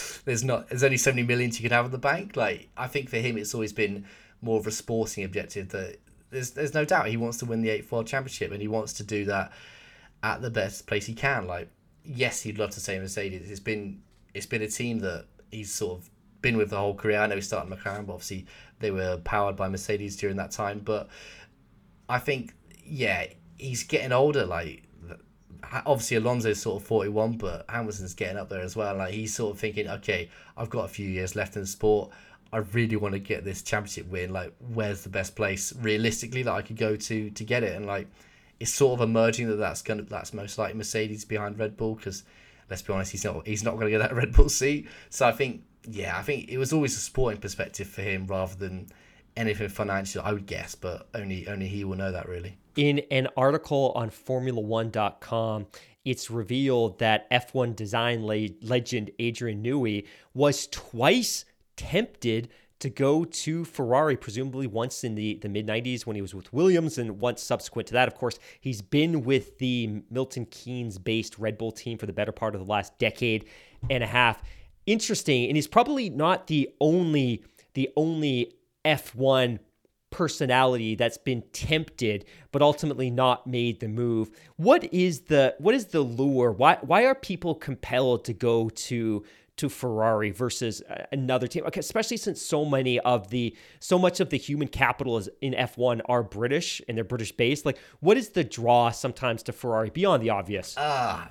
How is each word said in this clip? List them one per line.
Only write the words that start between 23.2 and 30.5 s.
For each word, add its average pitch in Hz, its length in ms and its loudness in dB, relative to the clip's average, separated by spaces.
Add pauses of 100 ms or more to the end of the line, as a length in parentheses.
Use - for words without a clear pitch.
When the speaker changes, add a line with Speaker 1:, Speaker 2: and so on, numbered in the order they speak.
Speaker 1:
he's 127 260 -8
getting 131 280 -2
older. 135 340 4
Like, 85 380 -6 (1000)
obviously 120 320 2
Alonso's 113 440 2
sort 101 200 -4
of - 60 -16
forty-one, 110 500 2
but 87 320 -6
Hamilton's 101 440 -6
getting 95 240 -6
up 98 120 -8
there 95 120 -6
as 92 140 -8
well. 101 220 -2
Like, 95 160 -4
he's 110 200 -6
sort 107 220 -4
of 98 60 -16
thinking, 104 260 -2
"Okay, 95 420 -2 (280)